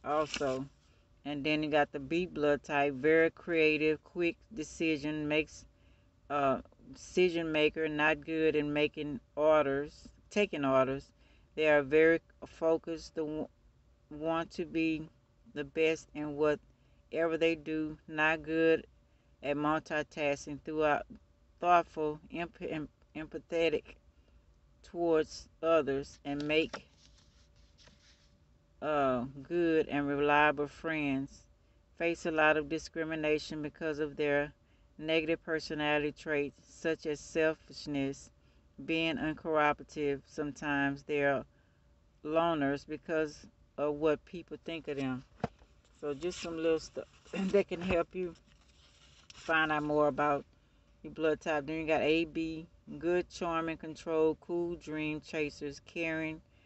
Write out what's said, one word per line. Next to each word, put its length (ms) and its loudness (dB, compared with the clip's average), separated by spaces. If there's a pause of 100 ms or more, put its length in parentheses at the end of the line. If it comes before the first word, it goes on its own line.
also. 600 -2 (600)
And 180 -6
then 180 0
you 80 -2
got 220 4
the 80 -8
B 260 -2
blood 380 0
type, 300 0
very 360 4
creative, 720 2
quick 360 -4 (160)
decision, 760 -4
makes, 380 -2 (640)
uh, 320 2 (320)
decision 580 0
maker, 380 2
not 320 2
good 340 0
in 160 0
making 480 -2 (160)
orders, 720 2 (220)
taking 340 0
orders. 480 2 (440)
They 120 2
are 140 6
very 400 6 (240)
focused, 680 -2
the 80 -2
w-, 260 -6 (600)
want 420 -4
to 140 -6
be 440 -2 (460)
the 80 -4
best 500 0
in 220 -6
whatever 1040 -2
they 180 2
do, 420 -6 (100)
not 360 0
good 420 2 (560)
at 140 -2
multitasking, 1080 -2
throughout 420 2 (540)
thoughtful, 600 2 (120)
emp-, 300 -10
em-, 280 -6 (260)
empathetic 800 -2 (880)
towards 640 0 (160)
others, 640 2
and 200 -4
make, 460 0 (1900)
uh, 420 0 (180)
good 460 0
and 200 -2
reliable 600 4
friends. 800 -4 (500)
Face 280 -2
a 60 -2
lot 260 6
of 100 -2
discrimination 920 -2
because 380 -6
of 180 -6
their 360 0 (440)
negative 460 -2
personality 680 -2
traits, 560 -4
such 380 -4
as 160 -4
selfishness, 1080 -4 (540)
being 320 -2
uncooperative. 1080 -2
Sometimes 800 -4
they're 420 0 (800)
loners 600 0
because 640 -4 (300)
of 180 -2
what 300 2
people 380 -14
think 240 -10
of 100 -6
them. 260 -4 (760)
So 120 -6
just 260 -6
some 180 -8
little 220 0
stuff 280 -12 (120)
<clears throat> 140 -20
that 340 0
can 140 -8
help 320 -2
you 220 -6 (1000)
find 380 0
out 120 0
more 240 4
about 380 2 (560)
your 120 -14
blood 280 0
type. 240 -2
Then 160 -6
you 60 -6
got 140 2
A 240 2
B, 420 -8 (320)
good, 300 0
charming, 480 -4
control, 640 0
cool, 360 -4
dream 460 -6
chasers, 580 -6
caring, 640 -6 (240)